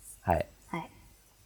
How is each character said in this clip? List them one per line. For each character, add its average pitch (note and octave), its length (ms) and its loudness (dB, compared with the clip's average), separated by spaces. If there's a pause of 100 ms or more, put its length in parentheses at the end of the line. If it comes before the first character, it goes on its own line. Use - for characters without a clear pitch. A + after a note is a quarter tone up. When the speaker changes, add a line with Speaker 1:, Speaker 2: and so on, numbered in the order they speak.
(200)
Speaker 1:
は - 140 6
い。 D#2+ 120 2 (220)
Speaker 2:
は E3+ 100 -2
い。 D#3+ 100 -6 (580)